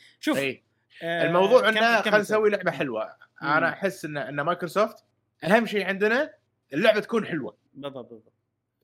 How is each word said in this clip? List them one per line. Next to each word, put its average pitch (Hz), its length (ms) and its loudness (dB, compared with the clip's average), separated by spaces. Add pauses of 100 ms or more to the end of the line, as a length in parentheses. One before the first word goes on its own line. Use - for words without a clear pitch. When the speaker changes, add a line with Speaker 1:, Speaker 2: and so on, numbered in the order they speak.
(200)
Speaker 1:
شوف، - 180 -2
Speaker 2:
أي. 135 260 -6 (380)
Speaker 1:
آه، 170 240 -2
Speaker 2:
الموضوع 190 340 6
Speaker 1:
كم-، - 60 2
Speaker 2:
إنه 220 300 4
Speaker 1:
كم 196 60 2
Speaker 2:
خلينا 208 140 4
Speaker 1:
أنت؟ 208 80 2
Speaker 2:
نسوي 214 260 0
لعبة 185 200 -2
حلوة. 131 460 -6 (260)
Speaker 1:
مم. 143 60 -4
Speaker 2:
أنا 156 200 2
أحس 185 360 -6
إن، 151 120 -10
إن 139 240 -6
مايكروسوفت 175 640 -2 (400)
أهم 214 220 4
شيء 196 200 -4
عندنا 214 480 -2 (380)
اللعبة 214 280 2
تكون 214 260 -4
حلوة. 131 300 -8 (180)
Speaker 1:
بالضبط، 131 360 -14
بالضبط. 110 220 -20 (520)